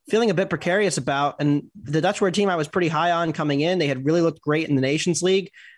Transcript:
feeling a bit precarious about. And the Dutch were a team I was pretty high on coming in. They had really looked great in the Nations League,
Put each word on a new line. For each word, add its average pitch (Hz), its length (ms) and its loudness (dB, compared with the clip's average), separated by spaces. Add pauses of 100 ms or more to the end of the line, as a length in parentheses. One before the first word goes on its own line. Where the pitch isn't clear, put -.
feeling 220 220 2
a 175 40 0
bit 180 160 0
precarious 175 480 0
about. 143 400 -2
And 143 320 0 (120)
the 147 200 -2
Dutch 196 180 0
were 202 80 2
a 175 40 0
team 202 180 2
I 175 60 0
was 151 120 -2
pretty 180 200 0
high 165 220 0
on 170 220 0
coming 147 300 0
in. 180 160 0
They 147 100 0
had 131 160 -4
really 160 160 2
looked 165 220 0
great 156 260 0
in 147 60 2
the 131 80 2
Nations 156 400 0
League, 185 280 2 (280)